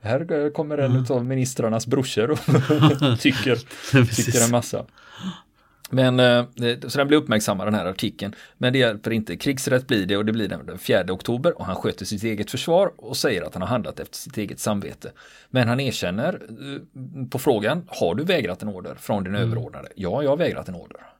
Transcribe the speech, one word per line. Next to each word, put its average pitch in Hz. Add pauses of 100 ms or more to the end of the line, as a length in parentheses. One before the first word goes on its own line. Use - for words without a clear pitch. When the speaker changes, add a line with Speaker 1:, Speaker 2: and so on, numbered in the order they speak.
Speaker 1:
här 147
kommer 147
en 135
Speaker 2:
Mm. 127
Speaker 1:
utav 120
ministrarnas 123
brorsor 131
och 151
<laughs> 143
tycker, 127 (180)
Speaker 2:
<laughs> -
Precis. 117
Speaker 1:
tycker 120
en 117
massa. 117 (1040)
Men, 127
eh, 123 (100)
det, 120
så 135
den 139
blir 151
uppmärksammad, 107
den 107
här 92
artikeln. 95 (240)
Men 127
det 135
hjälper 117
inte. 110
Krigsrätt 131
blir 101
det 98
och 107
det 110
blir 110
den, 87
den 87
fjärde 95
oktober 123
och -
han 92
sköter -
sitt 101
eget 107
försvar 180
och 123
säger 107
att 78
han 90
har 92
handlat 101
efter -
sitt -
eget 101
samvete. 101 (380)
Men 127
han 123
erkänner, 120 (140)
eh, 135
på 127
frågan, 123
"Har 90
du 135
vägrat 139
en 107
order 90
från 104
din 92
Speaker 2:
Mm. 104
Speaker 1:
överordnade?" 113
"Ja, 95
jag 143
har 143
vägrat 147
en -
order." - (200)